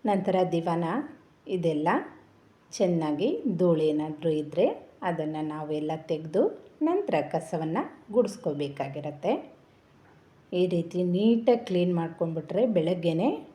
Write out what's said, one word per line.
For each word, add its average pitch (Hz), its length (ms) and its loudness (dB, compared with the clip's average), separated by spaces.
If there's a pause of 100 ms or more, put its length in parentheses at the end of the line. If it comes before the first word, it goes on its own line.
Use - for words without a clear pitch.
ನಂತರ 190 280 2 (180)
ದಿವಾನ 170 300 0 (720)
ಇದೆಲ್ಲ 160 320 0 (880)
ಚೆನ್ನಾಗಿ 170 520 2 (320)
ಧೂಳೇನಾದರೂ 156 680 2 (120)
ಇದ್ದರೆ 160 240 2 (420)
ಅದನ್ನು 156 340 -4 (100)
ನಾವೆಲ್ಲ 151 400 -4 (180)
ತೆಗೆದು 160 320 0 (460)
ನಂತರ 359 280 0 (160)
ಕಸವನ್ನು 165 500 -2 (320)
ಗುಡಿಸ್ಕೋಬೇಕಾಗಿರತ್ತೆ. 147 1200 -2 (1160)
ಈ 180 100 2 (120)
ರೀತಿ 170 240 -2 (160)
ನೀಟಾಗಿ 233 540 4
ಕ್ಲೀನ್ 175 320 2
ಮಾಡ್ಕೊಂಡ್ಬಿಟ್ರೆ 165 640 -2 (120)
ಬೆಳಗ್ಗೆನೇ 170 540 2 (240)